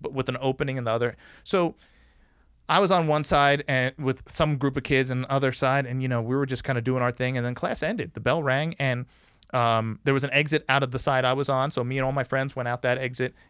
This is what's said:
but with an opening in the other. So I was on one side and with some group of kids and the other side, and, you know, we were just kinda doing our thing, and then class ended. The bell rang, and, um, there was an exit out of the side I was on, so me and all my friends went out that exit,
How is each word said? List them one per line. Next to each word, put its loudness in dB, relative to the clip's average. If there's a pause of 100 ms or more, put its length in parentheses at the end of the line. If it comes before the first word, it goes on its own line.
but -8
with -4
an -4
opening -2
in -4
the -2
other. -2 (280)
So 0 (960)
I 4
was 4
on 4
one 2
side 4
and 0
with -4
some 0
group 0
of -2
kids 0
and -2
the -6
other 2
side, 0
and, -4
you -2
know, 0
we -2
were 0
just -4
kinda -2
doing 0
our 0
thing, -2
and -2
then -4
class -4
ended. -4
The -12
bell 0
rang, 0
and, -2 (480)
um, 2
there 4
was 2
an -4
exit 0
out 4
of 0
the -4
side 0
I 2
was -2
on, 0
so -2
me -4
and 0
all -2
my -2
friends -2
went -4
out -4
that 2
exit, -4 (140)